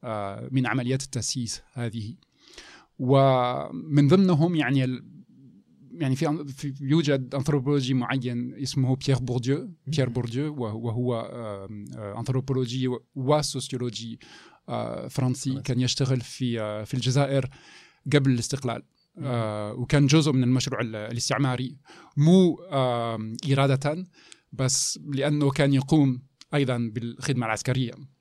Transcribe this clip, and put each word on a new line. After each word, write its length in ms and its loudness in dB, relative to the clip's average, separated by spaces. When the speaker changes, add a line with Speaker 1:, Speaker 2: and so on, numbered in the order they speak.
Speaker 1:
آه، 480 -8
من 160 0
عمليات 360 0
التسييس 580 -6
هذه. 420 -8
ومن 1080 4
ضمنهم، 480 4
يعني، 280 2
ال-، 220 -4
يعني، 240 -2
في 140 0
أن-، 180 -2
في، 340 -8
يوجد 540 2
أنثروبولوجي 580 2
معين 600 -2
اسمه 420 0
بيير 240 0
بورديو، 520 -2
بيير 200 0
Speaker 2:
مم. 60 -4
Speaker 1:
بورديو، 420 -4
وه-، 200 -6
وهو، 460 -2
آم، 640 -10
آه، 220 -8
أنثروبولوجي 680 -2
و-، 180 -4
وسوسيولوجي، 1040 -2
آه، 380 -6
فرنسي. 420 -2
Speaker 2:
فرنسي. 140 -6
Speaker 1:
كان 160 -2
يشتغل 420 0
في، 400 -4
آه، 220 -6
في 100 -8
الجزائر 560 0
قبل 180 6
الاستقلال. 520 -2
Speaker 2:
مم. 80 -10
Speaker 1:
آه، 480 -4
وكان 340 4
جزء 240 6
من 120 4
المشروع 380 0
ال-، 140 -4
الاستعماري، 840 -2
مو، 380 8
آم، 840 -2
إرادة، 520 2
بس 460 -2
لأنه 380 2
كان 220 4
يقوم 480 4
أيضا 400 0
بالخدمة 520 -4
العسكرية. 460 -2